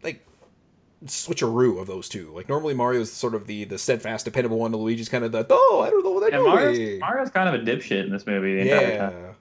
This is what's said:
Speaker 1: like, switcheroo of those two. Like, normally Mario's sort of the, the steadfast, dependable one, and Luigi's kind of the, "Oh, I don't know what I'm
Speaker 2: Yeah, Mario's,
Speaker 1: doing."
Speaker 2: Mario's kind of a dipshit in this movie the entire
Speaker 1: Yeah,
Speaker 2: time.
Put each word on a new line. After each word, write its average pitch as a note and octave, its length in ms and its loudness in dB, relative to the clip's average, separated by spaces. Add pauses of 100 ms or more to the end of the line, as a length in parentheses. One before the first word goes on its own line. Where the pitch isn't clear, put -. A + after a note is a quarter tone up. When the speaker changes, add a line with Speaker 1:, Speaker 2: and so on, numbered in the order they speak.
Speaker 1:
like, - 240 -10 (800)
switcheroo A#2+ 760 0
of F#2+ 60 -10
those F#2+ 220 -10
two. E2+ 260 -12
Like, F#2 140 -12
normally D3 260 -2
Mario's B2 380 0
sort A#2 220 -4
of G#2 120 -6
the, G#2 180 -8
the G2 140 -8
steadfast, A2+ 460 -2
dependable A2+ 340 -2
one, A2+ 160 -2
and A2 80 -4
Luigi's A2+ 260 -2
kind A#2+ 160 -2
of A2+ 80 -4
the, A2+ 160 -2
"Oh, B4 380 6
I - 40 -2
don't G4 140 4
know F#4+ 60 0
what G4 140 0 (100)
I'm C5 100 4
Speaker 2:
Yeah, G4+ 60 6
Mario's, G#3 280 4
Speaker 1:
doing." D3+ 220 -4
Speaker 2:
Mario's C4 300 -4
kind F#3 240 2
of A2+ 60 0
a A2+ 40 -6
dipshit A2 400 -2
in G2 60 -6
this G2+ 160 -6
movie G2 300 0
the F#2+ 60 2
entire G2 280 4
Speaker 1:
Yeah, G#2+ 80 -2 (120)
Speaker 2:
time. F2+ 300 -12